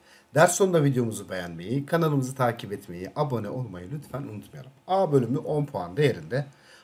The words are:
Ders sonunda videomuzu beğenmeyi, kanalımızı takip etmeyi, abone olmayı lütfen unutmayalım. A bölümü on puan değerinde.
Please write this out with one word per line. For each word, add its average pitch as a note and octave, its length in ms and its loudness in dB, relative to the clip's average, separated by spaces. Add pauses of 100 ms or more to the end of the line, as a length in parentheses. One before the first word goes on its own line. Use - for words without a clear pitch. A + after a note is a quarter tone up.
(360)
Ders E3+ 200 8
sonunda F3+ 280 4
videomuzu A2+ 460 2
beğenmeyi, F#2 560 -4
kanalımızı D3 500 0
takip A#2 380 -2
etmeyi, F#2 420 -10
abone B2+ 340 -2
olmayı F#2 420 -8
lütfen C#3+ 300 -10
unutmayalım. A2+ 500 -14 (160)
A F#3 240 2
bölümü C3 260 4
on D3+ 280 -2
puan F#2 320 -8
değerinde. B2 480 0 (380)